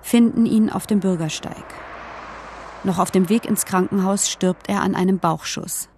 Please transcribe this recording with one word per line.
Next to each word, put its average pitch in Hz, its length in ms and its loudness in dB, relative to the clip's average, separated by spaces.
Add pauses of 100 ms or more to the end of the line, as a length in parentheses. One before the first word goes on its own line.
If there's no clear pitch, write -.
finden 233 420 4
ihn 220 240 4
auf - 180 -4
dem 208 140 2
Bürgersteig. 170 640 -2 (1200)
Noch 185 140 0
auf 185 140 0
dem 185 180 4
Weg 226 160 2
ins - 180 0
Krankenhaus 190 640 0
stirbt - 400 -2
er 202 140 0
an 190 120 0
einem 185 260 2
Bauchschuss. - 760 -4